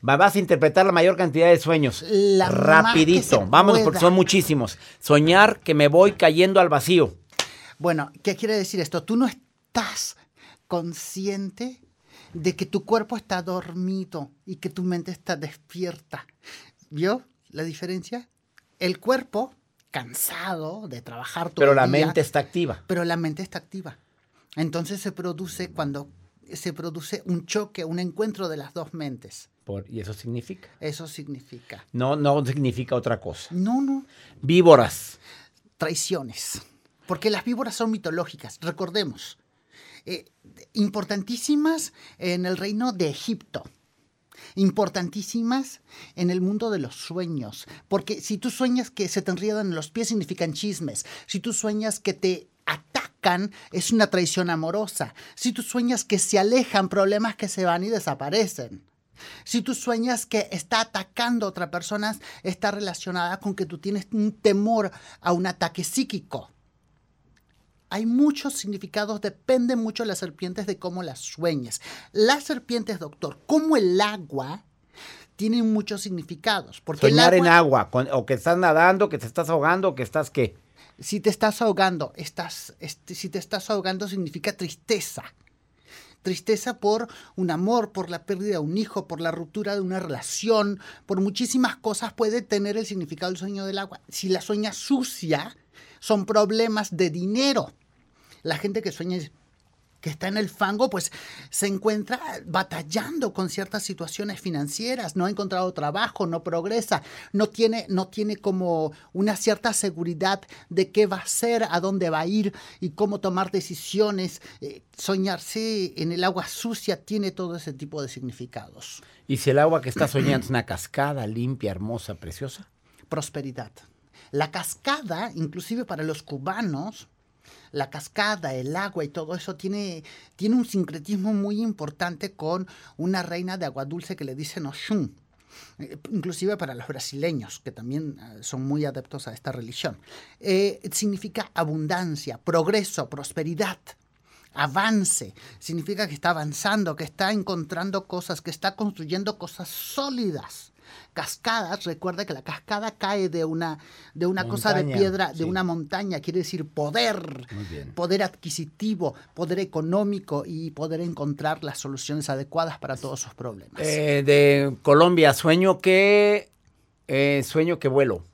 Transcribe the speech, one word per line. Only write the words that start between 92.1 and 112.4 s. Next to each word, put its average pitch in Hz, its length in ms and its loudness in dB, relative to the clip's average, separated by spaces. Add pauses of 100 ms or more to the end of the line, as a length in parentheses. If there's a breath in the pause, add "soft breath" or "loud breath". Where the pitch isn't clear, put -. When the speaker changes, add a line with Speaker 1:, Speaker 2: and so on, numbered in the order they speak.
Speaker 2:
puede 226 300 0
tener 202 340 -2
el 220 100 -4
significado 180 460 -6
del 175 80 -6
sueño 196 260 -6
del 196 120 -6
agua. 196 300 -10
Si - 200 -6
la 190 120 2
sueñas 214 360 -4
sucia, 190 800 -2 (420 soft breath)
son 208 260 0
problemas 214 720 2
de 175 140 2
dinero. 214 600 0 (720 soft breath)
La 156 120 -2
gente 202 260 -4
que 175 100 -6
sueña 180 260 -6 (800)
que 160 100 -6
está 156 160 -8
en 202 100 -4
el 208 120 -2
fango, 208 420 0
pues, 185 220 -4 (380 loud breath)
se - 180 -2
encuentra 208 500 -2 (260)
batallando 185 880 -4
con 190 160 -4
ciertas 196 360 -6
situaciones 196 560 -8
financieras, 180 720 -6
no 180 120 0
ha 202 40 0
encontrado 185 420 -2
trabajo, 180 540 -2
no 165 160 -2
progresa, 185 640 -2 (280 loud breath)
no - 160 2
tiene, 226 400 0
no 185 200 0
tiene 214 280 -4
como 175 540 0 (220 soft breath)
una 196 240 0
cierta 214 360 0
seguridad 175 680 -2 (300 loud breath)
de 185 200 2
qué 208 160 4
va 190 120 -2
a - 20 -8
hacer, 233 500 0
a 170 80 2
dónde 185 320 0
va 156 80 0
a 160 80 0
ir 202 260 2 (280 loud breath)